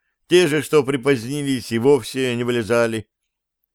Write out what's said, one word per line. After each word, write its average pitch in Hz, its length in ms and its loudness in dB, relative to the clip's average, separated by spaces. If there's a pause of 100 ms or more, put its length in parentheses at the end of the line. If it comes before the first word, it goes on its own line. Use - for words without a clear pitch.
(260)
те 175 200 4
же, 147 140 0
что 143 240 2
припозднились, 135 880 -2
и 113 60 0
вовсе 127 580 0
не 120 80 -4
вылезали. 117 640 -2 (680)